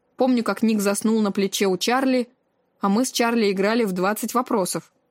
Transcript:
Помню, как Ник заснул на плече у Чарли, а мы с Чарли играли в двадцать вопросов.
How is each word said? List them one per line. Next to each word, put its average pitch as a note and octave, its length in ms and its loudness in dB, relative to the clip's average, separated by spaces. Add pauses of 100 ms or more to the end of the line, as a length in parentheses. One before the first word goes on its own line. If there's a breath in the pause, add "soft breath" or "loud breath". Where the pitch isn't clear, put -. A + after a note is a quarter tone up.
(160)
Помню, B3+ 260 2
как G3+ 200 -2
Ник A3 180 2
заснул G#3+ 420 0
на G3+ 80 0
плече G3 360 -2
у F#3 100 2
Чарли, B3+ 520 0 (520)
а G3+ 80 0
мы G#3+ 160 2
с - 80 -6
Чарли A#3 400 0
играли G#3 320 0
в F#3+ 80 -2
двадцать G3 420 -4
вопросов. A3 580 -2 (180)